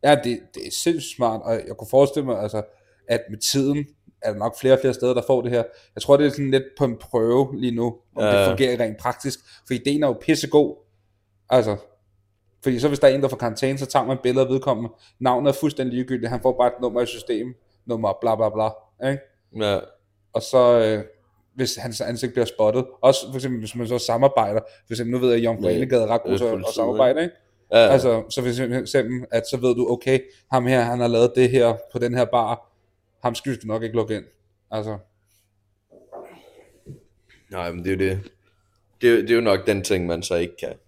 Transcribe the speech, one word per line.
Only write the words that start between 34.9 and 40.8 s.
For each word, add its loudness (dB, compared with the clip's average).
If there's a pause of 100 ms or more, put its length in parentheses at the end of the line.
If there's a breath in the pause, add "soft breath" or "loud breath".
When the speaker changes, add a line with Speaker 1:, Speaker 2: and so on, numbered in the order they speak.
Speaker 2:
Nej, -8
men -10
det -2
er 0
jo 0
det. -6 (680)
Det 6
er 6
jo, 4
det -2
er 4
jo 4
nok 0
den 0
ting, 0
man -4
så -4
ikke -2
kan. -10 (160)